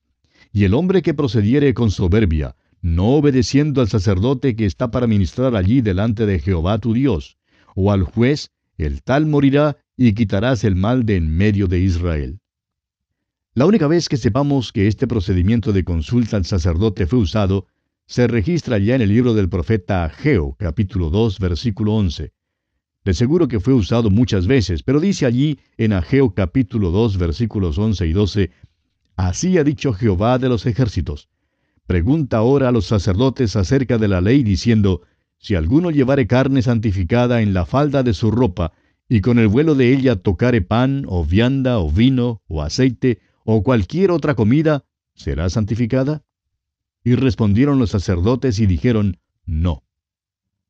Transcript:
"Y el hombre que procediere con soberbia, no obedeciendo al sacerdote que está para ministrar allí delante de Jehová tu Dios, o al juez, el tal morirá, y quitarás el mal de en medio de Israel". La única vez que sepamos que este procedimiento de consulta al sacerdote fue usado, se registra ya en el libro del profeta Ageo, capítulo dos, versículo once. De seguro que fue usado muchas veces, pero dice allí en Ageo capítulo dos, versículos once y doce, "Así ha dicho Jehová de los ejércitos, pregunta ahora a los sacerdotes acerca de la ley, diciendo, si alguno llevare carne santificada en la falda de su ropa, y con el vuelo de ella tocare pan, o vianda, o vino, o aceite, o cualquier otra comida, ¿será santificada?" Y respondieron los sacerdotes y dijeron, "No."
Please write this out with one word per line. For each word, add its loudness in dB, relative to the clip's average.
"Y 2
el 4
hombre 2
que 0
procediere 2
con 0
soberbia, 0
no 2
obedeciendo 2
al 2
sacerdote 0
que -2
está -4
para -2
ministrar 0
allí 2
delante 0
de 0
Jehová -2
tu -2
Dios, -2
o 0
al 2
juez, -2
el -6
tal 0
morirá, 2
y 4
quitarás 0
el 2
mal 0
de 0
en -2
medio 2
de 0
Israel". -2
La 2
única 4
vez 0
que -2
sepamos -2
que 0
este -2
procedimiento 0
de 0
consulta -2
al -2
sacerdote 0
fue 0
usado, -2
se 0
registra -2
ya 2
en 0
el 2
libro 2
del 0
profeta -2
Ageo, -2
capítulo -4
dos, 0
versículo -4
once. -4
De 0
seguro 0
que -4
fue 2
usado 0
muchas 2
veces, 0
pero 0
dice 0
allí 0
en 0
Ageo 0
capítulo -2
dos, 0
versículos -2
once -2
y 0
doce, 0
"Así -2
ha 2
dicho -2
Jehová 0
de -2
los -2
ejércitos, -4
pregunta 0
ahora 2
a 0
los 0
sacerdotes 0
acerca 0
de 0
la 2
ley, 2
diciendo, 2
si -6
alguno 0
llevare 0
carne 0
santificada 0
en 2
la -2
falda 0
de 0
su -2
ropa, -2
y 2
con 2
el 4
vuelo 2
de 4
ella 2
tocare 0
pan, 0
o -2
vianda, 0
o -2
vino, 0
o -6
aceite, -2
o 2
cualquier 0
otra -2
comida, 0
¿será -6
santificada?" -2
Y 2
respondieron 2
los 0
sacerdotes -2
y 2
dijeron, 0
"No." -4